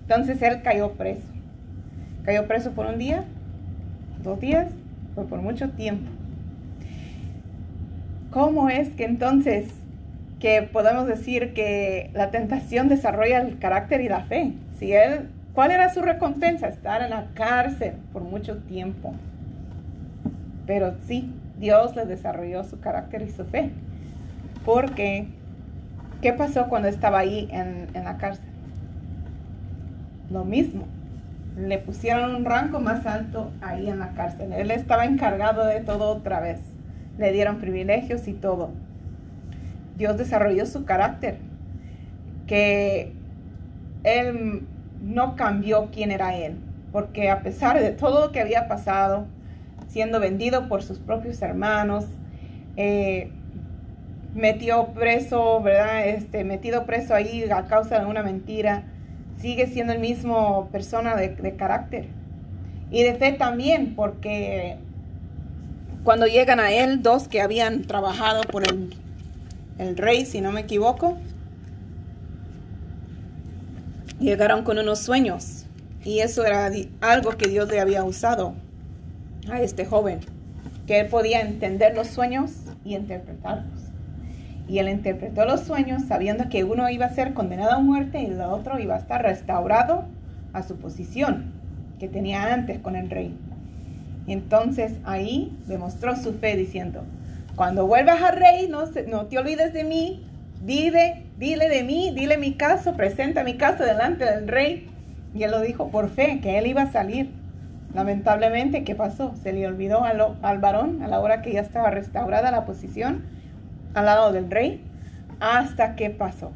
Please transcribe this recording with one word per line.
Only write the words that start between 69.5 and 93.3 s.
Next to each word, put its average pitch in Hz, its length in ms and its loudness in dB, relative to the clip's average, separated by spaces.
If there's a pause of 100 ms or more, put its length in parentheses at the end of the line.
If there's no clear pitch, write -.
el 185 200 -4
rey, 240 280 4
si 214 160 -4
no 196 100 0
me 214 100 -2
equivoco, 240 560 2 (3000)
llegaron 208 440 4
con 214 140 2
unos 208 220 0
sueños, 240 640 0 (380)
y 214 160 0
eso 226 260 2
era 202 240 4
di-, 202 300 -4
algo 226 320 6
que 220 160 2
Dios 202 220 2
le 208 100 2
había 196 240 2
usado 190 520 0 (920)
a 240 120 -2
este 185 240 -2
joven, 202 340 2 (680)
que 208 140 6
él 208 80 2
podía 226 340 4
entender 208 540 4
los 233 120 0
sueños 254 440 0 (320)
y 202 120 -6
interpretarlos. - 840 -8 (880)
Y 196 120 0
él 190 100 2
interpretó 202 560 0
los 262 160 2
sueños 269 460 0
sabiendo 214 420 0
que 190 140 0
uno 233 260 2
iba 247 160 0
a 247 80 -2
ser 262 200 0
condenado 196 400 2
a 262 60 4
muerte 277 420 4
y 226 60 -2
el 185 140 -4
otro 247 380 -2
iba 185 160 0
a - 40 -2
estar 240 220 -2
restaurado 214 840 2 (480)
a 185 100 -6
su 180 140 -10
posición - 720 -2 (500)
que 190 60 -8
tenía 196 440 0
antes 247 280 0
con 185 160 -6
el 180 160 -6
rey. 175 260 -6 (920)